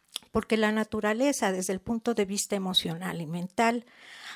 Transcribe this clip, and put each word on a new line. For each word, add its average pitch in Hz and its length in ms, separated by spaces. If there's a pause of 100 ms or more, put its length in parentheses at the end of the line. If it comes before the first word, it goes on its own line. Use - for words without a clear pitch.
(320)
Porque 220 260
la 214 140
naturaleza, 220 800
desde 185 220
el 185 80
punto 233 320
de 208 120
vista 196 300
emocional 180 640
y 170 60
mental, 226 600 (500)